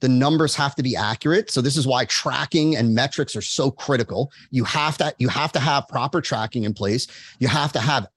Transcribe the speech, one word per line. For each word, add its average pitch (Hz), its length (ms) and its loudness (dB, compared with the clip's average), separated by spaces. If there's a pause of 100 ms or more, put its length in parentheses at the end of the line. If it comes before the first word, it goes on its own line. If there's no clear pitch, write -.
The 127 100 2
numbers 143 440 4
have 143 200 0
to 143 80 -2
be 127 120 -2
accurate. 113 560 0
So 131 120 0
this 139 140 0
is 135 100 0
why 127 180 2
tracking 147 720 0
and 113 180 2
metrics 135 400 0
are 104 80 -6
so 139 280 0
critical. 117 600 -2 (200)
You 123 140 0
have 151 340 -2
to, 151 200 0
you 123 100 2
have 143 240 -2
to 156 60 0
have 139 300 0
proper 131 320 -2
tracking 110 440 -4
in 104 100 -2
place. 104 340 -2 (300)
You 123 100 0
have 143 240 0
to 123 80 0
have 127 260 0 (100)